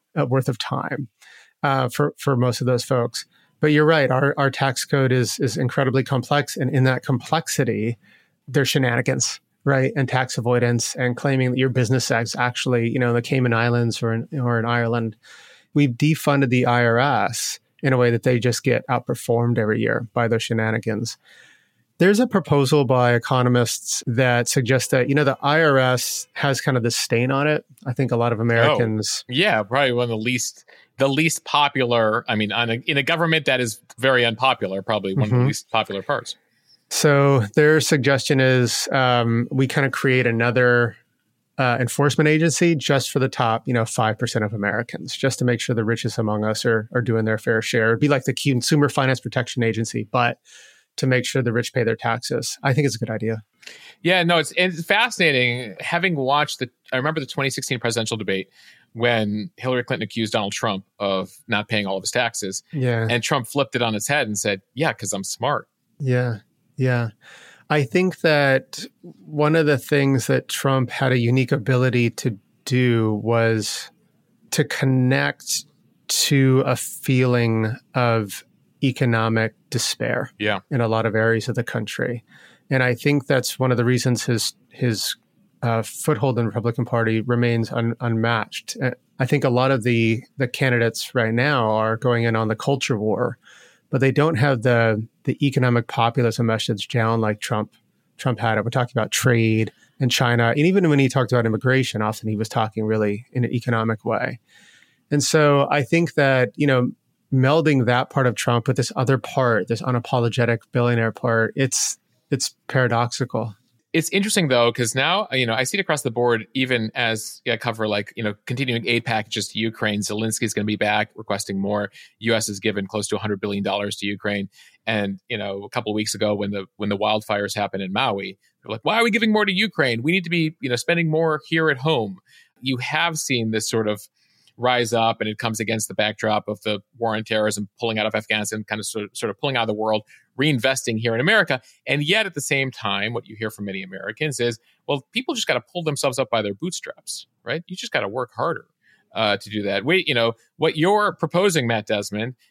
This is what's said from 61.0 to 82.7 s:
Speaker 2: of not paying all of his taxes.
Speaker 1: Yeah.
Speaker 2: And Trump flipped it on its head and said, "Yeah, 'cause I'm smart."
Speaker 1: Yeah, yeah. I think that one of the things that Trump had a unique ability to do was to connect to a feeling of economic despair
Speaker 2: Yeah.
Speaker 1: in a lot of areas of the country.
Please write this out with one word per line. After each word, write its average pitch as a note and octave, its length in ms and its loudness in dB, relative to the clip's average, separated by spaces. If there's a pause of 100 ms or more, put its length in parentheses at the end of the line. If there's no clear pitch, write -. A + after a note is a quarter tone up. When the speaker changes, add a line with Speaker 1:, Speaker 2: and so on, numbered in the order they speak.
Speaker 2:
of F#2+ 320 -2 (160)
not G#2 200 -2
paying G#2 180 -2
all F#2+ 100 -2
of F#2 80 -8
his - 80 -6
taxes. A#2 500 -4 (100)
Speaker 1:
Yeah. B2 380 -2
Speaker 2:
And A#2+ 100 0
Trump B2+ 280 -2
flipped C#3 260 -2
it A#2+ 80 -2
on A2+ 140 0
its G#2 100 -6
head C#3+ 220 0
and G#2 100 -6
said, G2+ 240 -2 (120)
"Yeah, C#3 180 -2
'cause G2 200 -8
I'm G2 120 -6
smart." - 440 -4 (300)
Speaker 1:
Yeah, B2 380 -2 (400)
yeah. B2 320 0 (640)
I D3+ 120 4
think F3+ 380 0
that C#3 600 2 (200)
one D3+ 520 -2
of D#3+ 120 4
the D3 100 4
things C3+ 520 0
that C3 200 0
Trump C3+ 400 0
had C3+ 240 0
a C3 60 4
unique B2 340 2
ability B2 600 2
to A2+ 260 -6 (260)
do A#2 580 2
was A2+ 680 0 (600)
to D3 120 2
connect C3+ 1000 0 (420)
to C3+ 560 4
a B2+ 120 0
feeling A#2+ 960 0 (200)
of A2+ 480 0 (400)
economic A2+ 720 0 (140)
despair - 720 -4
Speaker 2:
Yeah. G#2 220 -2 (100)
Speaker 1:
in C3 100 0
a A#2 80 2
lot A2 160 0
of G#2+ 100 -2
areas A2+ 360 0
of G#2+ 60 -8
the A#2+ 60 -2
country. A#2 600 -6 (460)